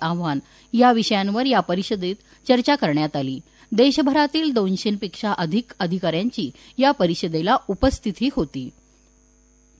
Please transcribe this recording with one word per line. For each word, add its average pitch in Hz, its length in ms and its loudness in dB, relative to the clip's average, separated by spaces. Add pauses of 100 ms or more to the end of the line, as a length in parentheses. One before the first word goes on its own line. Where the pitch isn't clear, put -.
आव्हान 165 360 -2 (340)
या 240 200 6
विषयांवर 214 540 0
या 233 140 4
परिषदेत 185 540 -4 (340)
चर्चा 254 260 4
करण्यात 151 420 0
आली. 135 240 -4 (320)
देशभरातील 285 800 2
दोनशेपेक्षा 202 800 -2
अधिक 156 460 -2
अधिकाऱ्यांची 170 720 -2 (280)
या 262 120 4
परिषदेला 175 640 0 (120)
उपस्थिती 226 640 -2
होती. 135 360 -6 (1120)